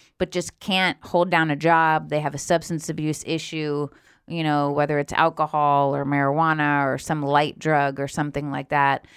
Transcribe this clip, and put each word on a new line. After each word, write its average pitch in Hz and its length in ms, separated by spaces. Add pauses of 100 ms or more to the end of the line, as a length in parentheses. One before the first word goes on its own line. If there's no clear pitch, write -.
(180)
but 175 120
just - 300
can't 185 400
hold 180 300
down 160 200
a 143 60
job. 156 520
They 147 120
have 147 140
a 139 40
substance 165 500
abuse 156 380
issue, 151 600 (400)
you 165 160
know, 147 260
whether 147 300
it's 143 140
alcohol 147 840
or 143 80
marijuana 147 800
or 135 120
some 151 260
light 143 360
drug 143 400
or 139 80
something 147 460
like 139 160
that, 139 380 (100)